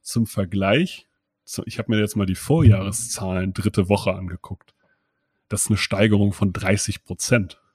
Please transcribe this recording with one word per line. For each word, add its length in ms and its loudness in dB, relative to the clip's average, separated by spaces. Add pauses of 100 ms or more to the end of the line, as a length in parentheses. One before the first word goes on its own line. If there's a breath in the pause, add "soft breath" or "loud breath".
Zum 260 -2
Vergleich, 800 0 (380)
so, 200 -10
ich 140 -10
hab 80 -6
mir 120 2
jetzt 180 0
mal 80 2
die 100 -2
Vorjahreszahlen 1160 2
dritte 340 0
Woche 260 2
angeguckt. 600 -12 (760)
Das 160 -4
ist 60 -4
eine 80 4
Steigerung 560 2
von 180 0
dreißig 540 -2
Prozent 560 -2 (140)